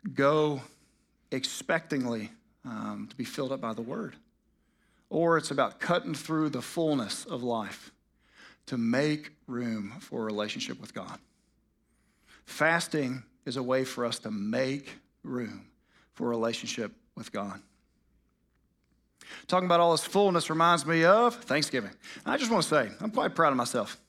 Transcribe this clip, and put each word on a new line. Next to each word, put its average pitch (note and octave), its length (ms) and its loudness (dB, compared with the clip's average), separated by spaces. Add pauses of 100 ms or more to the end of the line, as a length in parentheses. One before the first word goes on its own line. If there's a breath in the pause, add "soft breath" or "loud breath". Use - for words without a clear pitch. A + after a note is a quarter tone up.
(140)
go D3 480 2 (680 soft breath)
expectingly, C3 1000 -4 (340)
um, G#2+ 440 -8
to - 60 -20
be B2 100 -8
filled C3+ 260 -6
up C3+ 100 -6
by A2+ 120 -4
the A2+ 80 -6
word. D3 340 -8 (920)
Or E3 280 4
it's C#3+ 140 -2
about C3+ 280 0
cutting F3 340 0
through D#3 360 -2
the C3 120 -6
fullness D3 640 -2
of C3 180 -8
life A2 480 -4 (720 loud breath)
to C3 120 -6
make C#3+ 540 0 (160)
room A2+ 520 -6
for A#2 220 -8
a A2 40 -4
relationship G#2 560 -6
with - 120 -18
God. - 240 -12 (1300 soft breath)
Fasting D3+ 760 0 (220)
is B2 120 -6
a C3 60 -4
way C3 220 0
for B2 200 -4
us A2+ 140 -4
to G#2+ 120 -10
make B2 680 -4 (260)
room A#2+ 440 -8 (460 soft breath)
for B2 140 -4
a - 20 0
relationship A2+ 600 -2 (240)
with - 160 -14
God. G2 300 -8 (1900 loud breath)
Talking F#3 180 4
about E3+ 140 6
all E3+ 120 8
this D#3 120 2
fullness F#3+ 460 4
reminds E3 360 4
me E3 200 4
of A#3 300 8
Thanksgiving. C3+ 560 -2 (340 loud breath)
I C4 120 0
just B3 140 0
wanna F#3+ 120 4
say, C3+ 260 2 (100)
I'm G#3 120 -6
quite - 240 -2
proud D#3+ 160 6
of C3 60 2
myself. A#2 400 -2 (120)